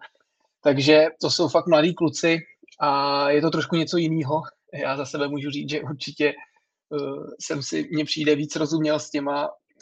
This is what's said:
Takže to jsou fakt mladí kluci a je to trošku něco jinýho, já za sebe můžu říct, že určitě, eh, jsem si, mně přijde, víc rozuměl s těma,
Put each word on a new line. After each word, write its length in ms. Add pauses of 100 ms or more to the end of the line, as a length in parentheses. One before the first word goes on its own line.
(640)
Takže 440 (140)
to 100
jsou 180
fakt 180
mladí 280
kluci 440 (420)
a 500
je 100
to 100
trošku 260
něco 200
jinýho, 460 (320)
já 220
za 100
sebe 220
můžu 220
říct, 200
že 120
určitě, 500
eh, 920 (140)
jsem 220
si, 300
mně 120
přijde, 300
víc 220
rozuměl 420
s 120
těma, 380 (340)